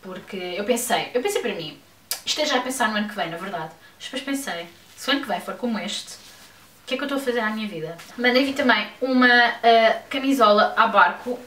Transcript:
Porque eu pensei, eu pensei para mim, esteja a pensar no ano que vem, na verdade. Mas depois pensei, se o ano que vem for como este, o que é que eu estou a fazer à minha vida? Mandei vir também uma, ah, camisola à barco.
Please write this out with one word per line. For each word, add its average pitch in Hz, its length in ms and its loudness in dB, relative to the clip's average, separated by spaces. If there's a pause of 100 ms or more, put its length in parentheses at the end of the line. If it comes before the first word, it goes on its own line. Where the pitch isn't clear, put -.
Porque 190 360 -14
eu 180 280 -6
pensei, - 480 -2
eu 247 80 0
pensei 403 220 -2
para 202 120 -4
mim, 160 240 -12 (460)
esteja 294 320 0
a 254 40 2
pensar 254 280 -2
no 220 80 -2
ano 208 120 -2
que - 60 -12
vem, 170 160 -4
na 170 60 -8
verdade. 170 360 -10 (240)
Mas - 80 -20
depois 269 180 -8
pensei, 180 460 -6 (280)
se - 120 -10
o 269 40 2
ano 277 100 -2
que - 60 -12
vem 196 120 -2
for 196 140 -10
como 233 240 -4
este, - 360 -8
o - 720 -20
que 254 80 -4
é - 20 -4
que 277 60 -4
eu 285 40 -6
estou 277 120 -2
a - 20 -4
fazer 240 200 -2
à 220 100 -2
minha 220 180 -6
vida? 165 280 -10 (200)
Mandei 247 280 4
vir 269 100 -4
também 226 340 2 (120)
uma, 254 280 4
ah, 233 800 4
camisola 240 680 4
à 220 100 6
barco. 202 600 2